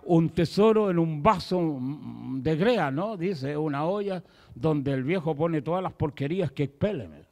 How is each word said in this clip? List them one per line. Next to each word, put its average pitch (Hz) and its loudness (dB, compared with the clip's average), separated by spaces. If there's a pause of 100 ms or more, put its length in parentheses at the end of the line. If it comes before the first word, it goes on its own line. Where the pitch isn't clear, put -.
un 165 4
tesoro 208 4
en 170 2
un 160 0
vaso, 180 2
mm, 131 -4
de 156 2
greda, 185 2
¿no?" 196 -2
Dice, 156 -4
"Es 147 -4
una 151 -2
olla 190 -2 (320)
donde 143 0
el 131 0
viejo 160 0
pone 160 0
todas 170 -2
las 180 -4
porquerías 156 -2
que 143 -2
expele." 143 -4 (240)